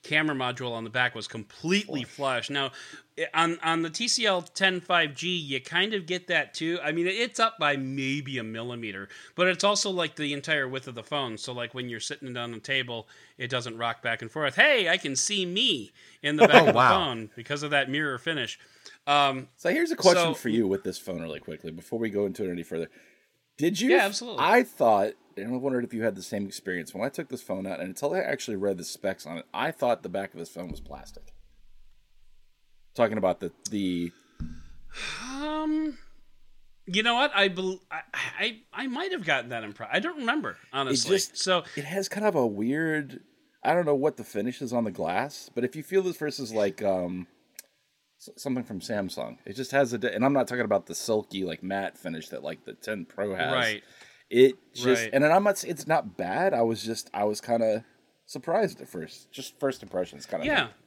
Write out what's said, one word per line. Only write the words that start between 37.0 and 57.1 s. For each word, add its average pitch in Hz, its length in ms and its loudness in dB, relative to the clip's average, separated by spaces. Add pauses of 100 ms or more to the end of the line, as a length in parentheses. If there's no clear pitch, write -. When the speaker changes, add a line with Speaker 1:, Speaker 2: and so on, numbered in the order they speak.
Speaker 1:
know 240 120 4
what? 277 200 2
I 196 120 6
bel-, 185 320 -2 (120)
I, 160 100 -8 (120)
I, 220 460 -4 (140)
I 262 140 -6
might 320 240 -4
have 240 140 -4
gotten 127 240 0
that 117 140 -6
impression. 104 300 -10
I 180 60 2
don't 311 180 -4
remember, 254 400 -2 (140)
honestly. 135 440 2
Speaker 2:
It 190 40 2
just, - 180 -6
Speaker 1:
So 180 260 2 (120)
Speaker 2:
it 143 100 -6
has 190 240 -4
kind 208 160 -4
of 190 100 4
a 127 100 6
weird, 135 760 0 (420)
I 147 100 4
don't 175 120 4
know 147 100 6
what 139 220 0
the 113 60 -12
finish 113 380 -4
is 120 120 -6
on 120 100 2
the 107 80 -2
glass, 92 600 -4
but 120 100 -2
if 127 120 -4
you 156 80 -8
feel 190 200 2
this 180 140 -4
versus, 135 360 -6
like, 101 280 0
um, 92 460 0 (920)
s-, - 180 -20
something 127 260 -4
from 101 160 -8
Samsung, 92 680 -6
it 98 80 -12
just 127 180 -6
has 135 220 4
a 117 40 -4
di-, 110 120 0
and 107 140 0
I'm 139 100 4
not 127 140 2
talking 123 180 -2
about 101 200 2
the 85 100 -10
silky, 101 480 -2
like, 82 200 -6
matte 98 340 -4
finish 82 320 -8
that, 64 140 -10
like, 80 220 -10
the - 80 -12
ten 90 320 -8
Pro 98 300 -4
has. 80 160 0
Speaker 1:
Right. 113 320 0 (460)
Speaker 2:
It 127 260 8 (180)
just, 123 300 2
Speaker 1:
Right. 110 100 -2
Speaker 2:
and 139 120 6
I'm 180 180 6
not 208 80 4
s-, 196 120 -4
it's 160 240 -8
not 151 300 0
bad. 139 360 0
I 120 80 2
was 113 220 2
just, 110 300 -6